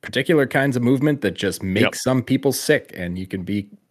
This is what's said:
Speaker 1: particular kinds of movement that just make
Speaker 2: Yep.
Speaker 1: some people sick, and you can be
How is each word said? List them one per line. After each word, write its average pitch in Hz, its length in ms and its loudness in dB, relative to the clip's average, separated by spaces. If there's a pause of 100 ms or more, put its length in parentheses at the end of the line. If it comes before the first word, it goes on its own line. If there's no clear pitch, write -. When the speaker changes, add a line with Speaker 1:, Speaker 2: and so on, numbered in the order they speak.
Speaker 1:
particular 151 480 2
kinds 139 280 2
of 120 60 0
movement 139 380 2
that 98 140 0
just 95 280 -4
make 98 220 2
Speaker 2:
Yep. 101 100 2
Speaker 1:
some 127 300 0
people 135 280 0
sick, - 440 0
and 87 200 -6
you 92 120 -8
can 95 160 -6
be 101 240 -4 (220)